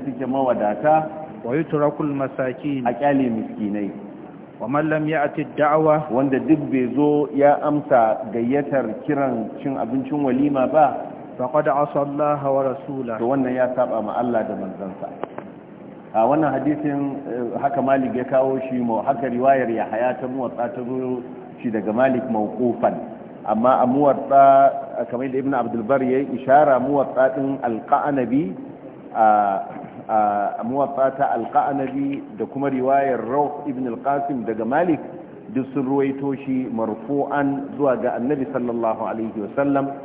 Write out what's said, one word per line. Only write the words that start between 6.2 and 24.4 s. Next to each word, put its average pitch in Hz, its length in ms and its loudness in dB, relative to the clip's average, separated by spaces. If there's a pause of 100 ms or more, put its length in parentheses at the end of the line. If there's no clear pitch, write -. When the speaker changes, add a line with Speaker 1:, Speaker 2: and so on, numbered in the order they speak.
Speaker 1:
duk 135 320 2
bai 123 240 2
zo 147 400 4
ya 143 320 6
amsa 127 640 2
gayyatar 127 560 0 (240)
kiran 131 400 -2 (120)
cin 139 200 -4
abincin 131 400 -2
walima 135 480 2
ba. 147 400 4 (320)
Speaker 2:
"فقد 139 260 0
عصى 147 340 0
الله 147 440 0
ورسوله." 135 720 -2
Speaker 1:
To 117 80 -2
wannan 127 320 2
ya 127 160 2
saba 110 320 0
ma 104 80 -4
Allah 120 320 0
da 104 80 -6
manzansa. 95 560 -8 (1040)
A 110 120 4
wannan 143 280 2
hadisin, 143 720 -2
eh, 117 360 -6
haka 139 200 0
Malik 131 320 2
ya 123 120 -2
kawo 131 320 0 (120)
shi, 127 80 -4
mu-, 117 240 0
haka 135 280 -2
riwayar 127 400 2
Yahaya 113 480 -2
ta 135 80 -8
Muwatta 123 480 -4
ta 131 80 -8
zo 127 400 -4 (400)
shi 123 80 -4
daga 107 240 -2
Malik 123 360 2
mawqufan. 113 680 0 (480)
Amma 113 320 4
a 123 80 4
Muwatta, 139 1200 6